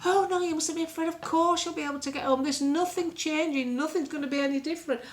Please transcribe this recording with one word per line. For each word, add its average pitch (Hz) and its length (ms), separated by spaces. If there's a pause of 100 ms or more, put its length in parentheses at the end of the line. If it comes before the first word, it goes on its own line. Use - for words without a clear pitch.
Oh, 381 240
no, 359 120
you 349 140
mustn't 311 220
be 330 60
afraid. 320 260
Of 330 120
course 339 440
you'll 339 100
be 311 100
able 285 160
to 277 100
get - 140
home. 262 180
There's 277 180
nothing 330 540
changing. 302 600
Nothing's 302 320
gonna 285 180
be 277 140
any 277 180
different. 294 420 (120)